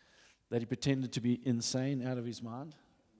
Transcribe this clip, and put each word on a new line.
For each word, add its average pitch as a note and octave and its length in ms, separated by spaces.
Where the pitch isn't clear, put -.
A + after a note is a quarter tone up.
that A#2+ 100
he A#2 60
pretended C3 460
to A#2 100
be A#2+ 240
insane B2+ 600
out B2+ 100
of A#2+ 80
his A2 160
mind? B2+ 320